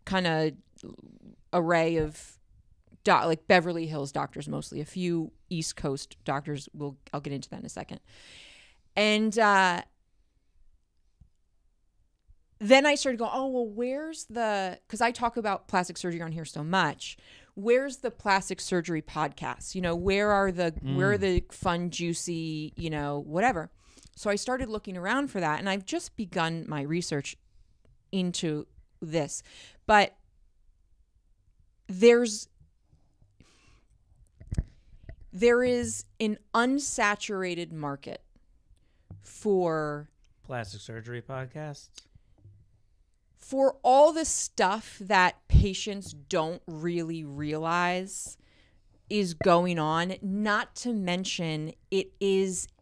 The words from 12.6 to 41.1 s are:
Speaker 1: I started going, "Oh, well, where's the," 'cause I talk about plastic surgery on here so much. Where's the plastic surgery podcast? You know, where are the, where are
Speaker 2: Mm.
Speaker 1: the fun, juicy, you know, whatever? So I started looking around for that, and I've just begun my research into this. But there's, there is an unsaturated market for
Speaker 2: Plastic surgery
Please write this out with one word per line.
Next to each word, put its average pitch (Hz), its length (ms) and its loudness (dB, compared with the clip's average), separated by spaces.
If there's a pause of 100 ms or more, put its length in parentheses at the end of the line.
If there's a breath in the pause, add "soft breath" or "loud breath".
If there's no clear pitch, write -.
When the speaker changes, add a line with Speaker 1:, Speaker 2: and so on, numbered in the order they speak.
Speaker 1:
I 294 100 4
started 262 220 -2
going, 220 160 -4
"Oh, 269 140 -2
well, 247 200 -2
where's 262 580 -6
the," 208 600 -2
'cause 220 140 -4
I 240 100 2
talk 240 240 -2
about 208 320 -4
plastic 180 300 0
surgery 170 240 -6
on 165 100 -8
here 160 140 -8
so 147 180 -10
much. 165 540 0 (380 soft breath)
Where's 254 420 2
the 233 140 -6
plastic 196 500 0
surgery 170 400 -2
podcast? 147 760 -6
You 185 60 -4
know, 170 140 0
where 196 360 2
are 196 200 4
the, 170 300 0
where 180 320 2
are 202 40 2
Speaker 2:
Mm. 190 40 -2
Speaker 1:
the 185 300 2
fun, 175 380 -2
juicy, 160 880 -4
you 165 120 -4
know, 147 300 -4
whatever? 170 520 -2 (440 soft breath)
So - 140 -4
I 208 60 2
started 254 340 -4
looking 208 260 -8
around 226 360 -2
for 196 100 -4
that, 151 180 0
and 196 100 -4
I've 196 160 -2
just - 300 -6
begun 165 520 -2
my 147 140 -4
research 156 540 -4 (760)
into 175 520 -2 (360)
this. 156 420 -4 (420 loud breath)
But 208 300 4 (1700)
there's, 226 600 6 (2750 soft breath)
there 240 320 4
is 240 420 0 (140)
an 214 180 -2 (160)
unsaturated 208 1200 0
market 143 500 -10 (1000)
for 156 880 -2 (360)
Speaker 2:
Plastic 107 360 -10
surgery 117 400 -12